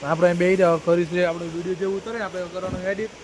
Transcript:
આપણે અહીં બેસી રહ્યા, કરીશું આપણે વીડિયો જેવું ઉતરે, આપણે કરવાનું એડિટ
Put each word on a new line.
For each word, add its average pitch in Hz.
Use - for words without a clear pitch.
આપણે 165
અહીં 175
બેસી 185
રહ્યા, 170
કરીશું 170
આપણે 170
વીડિયો 175
જેવું 196
ઉતરે, 226
આપણે 180
કરવાનું 185
એડિટ 214